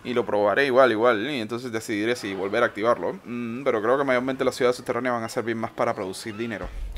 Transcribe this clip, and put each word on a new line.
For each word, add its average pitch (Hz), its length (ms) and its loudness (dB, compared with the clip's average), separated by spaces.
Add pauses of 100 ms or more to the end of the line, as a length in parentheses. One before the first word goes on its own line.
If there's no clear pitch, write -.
Y 120 120 -4
lo 117 100 2
probaré 104 400 4
igual, 127 260 8
igual. 113 380 4
Y 139 120 -2
entonces 117 300 -6
decidiré 110 440 -2
si 101 180 -6
volver 101 300 0
a 117 40 2
activarlo. 107 560 0
Mm, 120 400 -8
pero 123 180 0
creo 123 180 2
que 143 40 0
mayormente 131 400 0
las 127 120 0
ciudades 123 220 2
subterráneas 123 360 -4
van 117 100 -2
a 113 60 -6
servir 113 260 -4
más 113 140 -6
para 120 240 -2
producir 101 420 -8
dinero. 104 320 -6 (300)